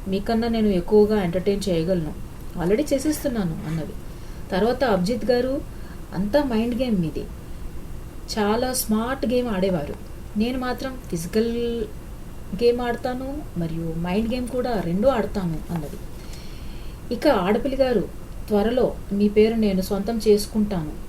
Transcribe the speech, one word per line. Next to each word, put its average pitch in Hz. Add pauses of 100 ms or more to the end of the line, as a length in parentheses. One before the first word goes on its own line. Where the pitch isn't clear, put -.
"మీకన్నా 226
నేను 226
ఎక్కువగా 208
ఎంటర్టైన్ 185
చేయగలను, 165 (460)
ఆల్రెడీ 202 (100)
చేసేస్తున్నాను" 262 (100)
అన్నది. 156 (600)
తర్వాత 233
అభిజిత్ 214
గారు, 247 (540)
"అంతా 208
మైండ్ 233
గేమ్ 226
మీది, 151 (1120)
చాలా 240
స్మార్ట్ 240
గేమ్ 247
ఆడేవారు, 185 (440)
నేను 247
మాత్రం 254 (140)
ఫిజికల్ 233 (800)
గేమ్ 240
ఆడతాను 254 (160)
మరియు 165
మైండ్ 202
గేమ్ 247
కూడా 247
రెండూ 180
ఆడతాను" 190
అన్నది. 151 (1160)
ఇక 233
ఆడపిల్లి 240
గారు, 247 (400)
"త్వరలో 214 (160)
మీ 202
పేరు 220
నేను 202
సొంతం 202
చేసుకుంటాను" 208